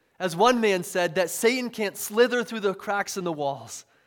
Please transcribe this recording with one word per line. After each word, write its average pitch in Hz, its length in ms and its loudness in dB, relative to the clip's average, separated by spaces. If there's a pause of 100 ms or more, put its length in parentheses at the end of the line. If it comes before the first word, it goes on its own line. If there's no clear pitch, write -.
(180)
As 180 160 -4
one 233 260 4
man 196 220 2
said, 175 320 -2
that 175 160 0
Satan 247 400 2
can't 202 260 -4
slither 240 460 2
through 226 180 -6
the 190 140 0
cracks 202 420 -4
in 190 60 -4
the 175 100 -2
walls. 139 520 -6 (220)